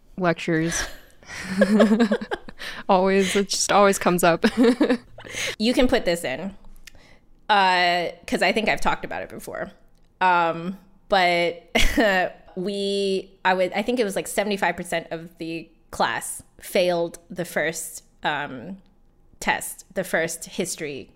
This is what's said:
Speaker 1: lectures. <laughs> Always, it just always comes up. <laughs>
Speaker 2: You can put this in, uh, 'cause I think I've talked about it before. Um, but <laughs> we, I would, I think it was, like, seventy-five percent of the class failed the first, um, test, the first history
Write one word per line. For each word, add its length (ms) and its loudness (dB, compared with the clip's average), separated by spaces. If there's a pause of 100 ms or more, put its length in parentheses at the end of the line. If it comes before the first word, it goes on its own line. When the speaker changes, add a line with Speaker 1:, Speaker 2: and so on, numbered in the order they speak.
(180)
Speaker 1:
lectures. 640 0 (760)
<laughs> 80 6 (1200)
Always, 480 4
it 120 0
just 240 -2
always 260 6
comes 260 2
up. 260 4
<laughs> 40 -12 (1040)
Speaker 2:
You 160 2
can 140 4
put 160 2
this 180 -2
in, 320 -6 (960)
uh, 600 4 (180)
'cause 140 0
I 100 4
think 160 0
I've 120 2
talked 240 0
about 180 -8
it 60 -12
before. 440 -10 (480)
Um, 580 0 (300)
but 560 2 (320)
<laughs> 400 2 (200)
we, 760 -4 (120)
I 100 4
would, 180 0
I 100 -2
think 160 -2
it 60 2
was, 100 -4
like, 140 -6
seventy-five 480 -2
percent 340 -6
of 280 -12
the 300 -10 (220)
class 540 -4 (160)
failed 580 0 (100)
the 160 -8
first, 600 -6 (180)
um, 540 -6 (640)
test, 440 -4 (100)
the 100 -4
first 400 -4
history 720 -8